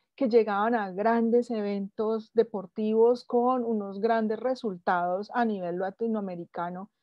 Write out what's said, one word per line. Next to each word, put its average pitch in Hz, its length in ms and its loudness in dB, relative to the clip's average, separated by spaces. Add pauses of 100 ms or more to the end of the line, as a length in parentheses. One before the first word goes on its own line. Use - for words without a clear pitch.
(160)
que 269 140 0
llegaban 220 460 4
a 202 160 -2
grandes 226 600 2
eventos 214 840 -4
deportivos 220 920 2
con 247 400 0
unos 202 340 -4
grandes 220 400 0
resultados 196 960 -2
a 240 100 2
nivel 180 360 -2
latinoamericano 190 1080 -6 (140)